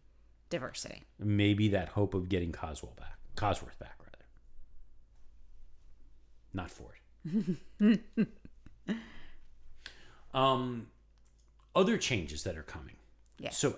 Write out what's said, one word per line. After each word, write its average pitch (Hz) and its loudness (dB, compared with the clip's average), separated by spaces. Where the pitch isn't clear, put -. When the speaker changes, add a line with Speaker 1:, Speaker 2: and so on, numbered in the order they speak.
Speaker 1:
Diversity. - -6
Speaker 2:
Maybe 104 6
that 92 2
hope 104 2
of 92 0
getting 87 2
Coswell - -8
back, - -10
Cosworth - 0
back, - -14
rather. - -18
Not 90 -6
Ford. - -18
Speaker 1:
<laughs> 208 4
Speaker 2:
Um, 127 4
other 196 6
changes 80 0
that 85 -2
are 78 -10
coming. - -12
Speaker 1:
Yes. - -4
Speaker 2:
So - 2